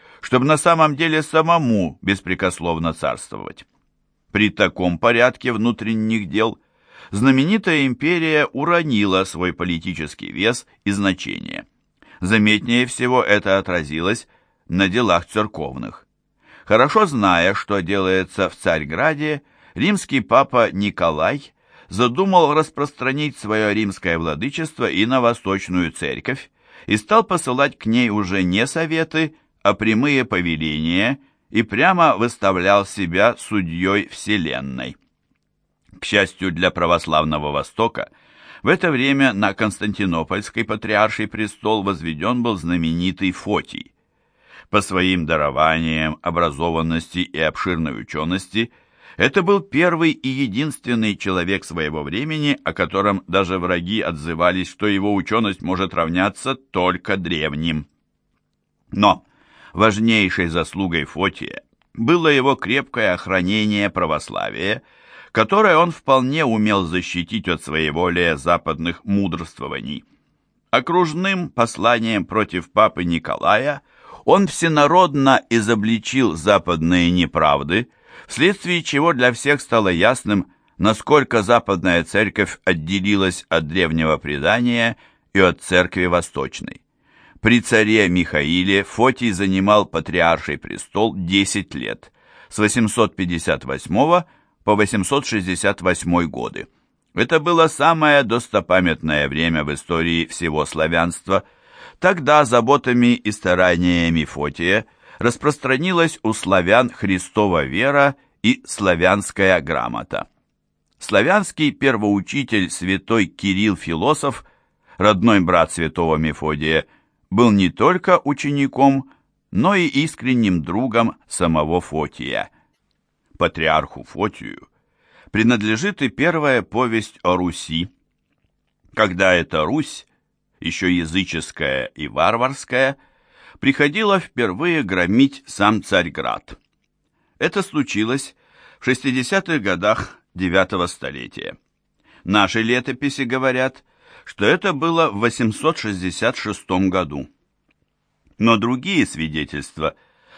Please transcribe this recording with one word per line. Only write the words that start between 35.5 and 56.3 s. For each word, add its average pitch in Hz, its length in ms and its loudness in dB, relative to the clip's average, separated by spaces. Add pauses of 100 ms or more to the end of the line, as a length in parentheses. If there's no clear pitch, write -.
К - 40 -12
счастью 95 460 0
для 87 180 0
православного 78 840 0
Востока, - 600 -4 (520)
в - 40 -6
это 170 240 2
время 135 420 2
на 98 200 0
Константинопольский 101 1120 -4
патриарший 107 600 -2
престол 107 560 -4
возведён 92 600 -4
был 113 140 -2
знаменитый 85 720 -2
Фотий. - 640 -6 (760)
По 101 120 2
своим 92 440 0
дарованиям, 78 960 0
образованности 82 1000 -2
и 80 200 -6
обширной 78 640 -4
учёности 90 680 -6 (440)
это 139 260 0
был 196 200 2
первый 165 500 0
и 139 160 -8
единственный 120 880 -4
человек 92 500 -2
своего 78 380 -6
времени, 147 600 -4
о 80 100 -4
котором 98 540 -2
даже 92 300 0
враги 90 440 -2
отзывались, 85 680 -2
что - 160 -6
его 101 300 0
учёность 101 460 -2
может 90 320 -4
равняться 92 600 -2